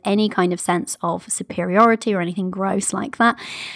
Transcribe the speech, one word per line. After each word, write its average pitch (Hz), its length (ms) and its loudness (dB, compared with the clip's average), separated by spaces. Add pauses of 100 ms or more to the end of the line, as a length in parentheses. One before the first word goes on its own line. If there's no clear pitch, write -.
any 208 240 2
kind 180 240 2
of 175 60 -6
sense - 420 -2
of 175 300 -4
superiority 220 840 2
or 185 80 0
anything 180 300 -4
gross 190 420 -2
like - 240 -6
that. 233 220 2 (360)